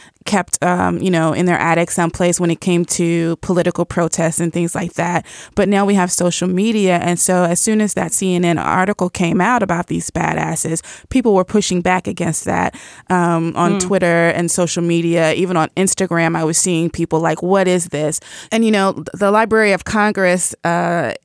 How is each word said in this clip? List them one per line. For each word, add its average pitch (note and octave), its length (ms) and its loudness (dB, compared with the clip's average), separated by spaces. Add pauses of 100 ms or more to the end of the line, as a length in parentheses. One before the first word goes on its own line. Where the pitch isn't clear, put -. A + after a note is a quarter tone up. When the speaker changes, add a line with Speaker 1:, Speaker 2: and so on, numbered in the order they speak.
(240)
Speaker 1:
kept, - 400 -2
um, F3+ 360 0
you F#3+ 100 0
know, D#3+ 240 2
in F3+ 140 0
their F3 100 2
attic E3+ 320 0
someplace F3 500 0
when E3+ 120 2
it D#3+ 100 -4
came F3 240 2
to E3+ 520 0
political F3 480 0
protests E3 540 -2
and E3+ 140 -2
things E3+ 220 -2
like E3+ 180 -6
that. F3 320 -2 (300)
But G3 120 2
now G3+ 160 4
we G3+ 120 2
have F3+ 160 2
social F3+ 360 0
media. F#3+ 500 2
And E3+ 220 0
so F3+ 260 2
as E3+ 140 0
soon A3 220 2
as G#3+ 140 0
that - 180 -4
C F#3 220 0
N F3 100 2
N E3+ 140 2
article F#3 500 0
came F3+ 320 0
out A3+ 220 2
about F3 240 -2
these E3 240 -6
badasses, D#3+ 720 -4 (260)
people A#3+ 240 2
were F#3 100 4
pushing F#3 380 0
back F3+ 240 0
against E3 400 -4
that, - 300 -2 (340)
um, E3+ 460 0
on F3 160 2
Speaker 2:
Mm. G3+ 80 0
Speaker 1:
Twitter F3 500 2
and E3+ 220 0
social F3 320 0
media. E3+ 500 2
Even F3 240 0
on D#3 120 0
Instagram, E3 640 0
I D#3+ 80 -2
was D#3+ 160 0
seeing E3+ 320 0
people E3 280 -2
like, D#3+ 220 -2
"What F#3 260 2
is F3+ 200 0
this?" D3+ 320 -4 (320)
And, A3+ 120 2
you A3+ 60 4
know, G3 240 2
th-, D#3 220 -10
the G3 160 2
Library A3 400 2
of F#3 140 -2
Congress, G3 680 0 (100)
uh, E3+ 500 -2 (120)